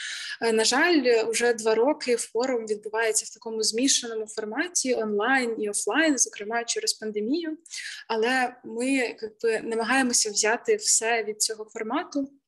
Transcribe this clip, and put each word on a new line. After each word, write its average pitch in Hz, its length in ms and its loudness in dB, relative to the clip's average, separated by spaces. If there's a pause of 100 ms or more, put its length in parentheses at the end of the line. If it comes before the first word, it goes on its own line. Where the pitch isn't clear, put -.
(420)
Е, 233 100 2
на 220 120 4
жаль, 247 640 4
вже 233 240 2
два 220 220 2
роки 247 420 2
форум 233 500 -2
відбувається 214 640 -2
в - 40 -16
такому 220 280 -6
змішаному 226 640 0
форматі, 247 680 -2
онлайн 226 640 0
і 208 120 -2
офлайн, 269 480 2
зокрема 226 460 -2
через 214 280 -2
пандемію. 254 640 -4 (500)
Але 247 560 0
ми, 233 260 -4 (320)
якби, 220 380 -2
намагаємося 226 720 0
взяти 214 460 2
все 226 480 0
від 214 180 -4
цього 220 220 -2
формату. 269 640 -4 (180)